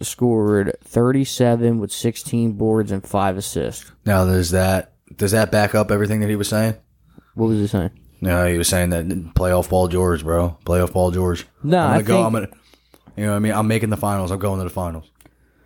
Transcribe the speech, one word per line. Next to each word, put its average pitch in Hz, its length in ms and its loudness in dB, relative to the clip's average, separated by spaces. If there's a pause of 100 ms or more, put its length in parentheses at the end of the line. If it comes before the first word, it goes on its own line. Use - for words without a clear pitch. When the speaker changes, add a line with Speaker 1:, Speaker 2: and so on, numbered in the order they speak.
Speaker 1:
scored 104 840 0
thirty-seven 120 960 2
with 101 140 -6
sixteen 117 600 -2
boards 110 380 0
and 95 160 -6
five 98 300 -2
assists. - 540 -6 (140)
Speaker 2:
Now, 95 200 2
does 90 260 2
that, 92 440 0 (220)
does 101 160 0
that 110 200 2
back 104 220 2
up 107 160 2
everything 104 300 0
that 104 100 0
he 107 60 -2
was 101 120 -2
saying? 110 260 0 (600)
Speaker 1:
What 113 140 0
was 110 100 2
he 101 80 2
saying? 92 240 0 (320)
Speaker 2:
No, 90 240 2
he 87 100 0
was 85 120 0
saying 90 220 0
that 85 160 -2 (280)
playoff 90 340 2
Paul 92 200 2
George, 87 360 0
bro. 82 400 -2
Playoff 87 280 0
Paul 90 180 2
George. 90 360 -2 (160)
Speaker 1:
No, 156 160 2
Speaker 2:
I'm 160 120 2
gonna 110 80 4
Speaker 1:
I 107 40 2
Speaker 2:
go, 104 120 2
Speaker 1:
think - 120 4
Speaker 2:
I'm 110 60 0
gonna, 107 160 -4 (680)
you 104 100 -4
know 107 60 0
what 101 40 0
I 104 40 0
mean? 107 120 0
I'm 107 160 0
making 107 220 0
the 101 80 -2
finals. 98 320 -2
I'm 98 80 -4
going 95 220 -2
to 92 40 -4
the 90 60 -6
finals. 85 400 -8 (560)